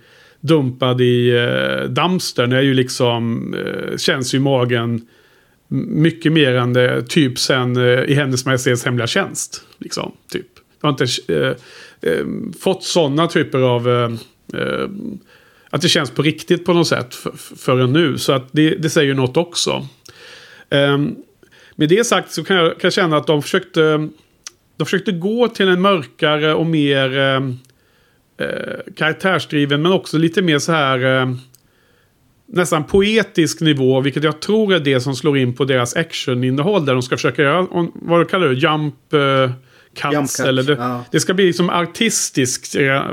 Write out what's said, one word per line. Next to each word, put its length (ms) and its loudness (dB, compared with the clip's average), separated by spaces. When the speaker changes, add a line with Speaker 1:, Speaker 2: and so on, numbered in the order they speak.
Speaker 1:
dumpad 600 0
i, 300 2
eh, 600 0
dumpstern 600 -2
är 100 4
ju 120 2
liksom, 800 -2
eh, 420 -6
känns 380 -2
ju 40 2
i 20 2
magen 500 0
m-, 180 -4
mycket 440 0
mer 220 4
än 180 0
det, 300 2
typ 360 0
sen, 380 0
eh, 60 2
i 100 0
Hennes 320 0
Majestäts 380 0
Hemliga 220 0
Tjänst, 560 -6
liksom, 340 -10
typ. 140 -8
Jag 80 0
har 140 0
inte, 320 -2
eh, 140 0
eh, 140 -2
fått 240 -2
såna 420 0
typer 320 -2
av, 300 2
eh, 220 2
eh, 280 -4
att 100 -2
det 60 2
känns 220 0
på 120 -2
riktigt 420 -2
på 80 0
något 160 2
sätt 200 -2
f-, 100 -8
f-, 220 -20
förrän 360 0
nu. 260 2
Så 140 0
att 200 -2
det, 180 2
det 200 -2
säger 180 2
ju 60 0
något 220 0
också. 500 -2
Ehm, 440 2
med 120 2
det 180 4
sagt 260 0
så 120 -8
kan 120 0
jag, 160 4
kan 100 -14
jag 100 2
känna 240 2
att 100 0
de 160 2
försökte, 680 0
de 80 -4
försökte 280 -2
gå 360 0
till 200 0
en 120 4
mörkare 720 2
och 120 0
mer, 520 2
eh, 180 2
eh, 320 -8
karaktärsdriven, 840 0
men 100 2
också 260 0
lite 240 2
mer 160 2
så 140 -2
här, 500 2
eh, 80 -2
nästan 380 0
poetisk 760 2
nivå, 400 2
vilket 240 0
jag 160 -2
tror 340 2
är 60 2
det 200 2
som 160 -4
slår 220 0
in 180 0
på 80 -2
deras 320 0
actioninnehåll, 880 -2
där 80 2
de 100 2
ska 140 -4
försöka 260 0
göra, 180 2
om, 340 -2
vad 260 0
du 40 2
kallar 240 0
det, 60 0
jump, 400 0
eh, 380 2
cuts, 200 -4
Speaker 2:
Jump 160 -2
cut, 160 -4
Speaker 1:
eller 160 2
det, 100 0
Speaker 2:
ja. 380 -4
Speaker 1:
det 100 0
ska 140 0
bli 120 2
liksom 240 0
artistisk, 1040 -2
eh, 280 0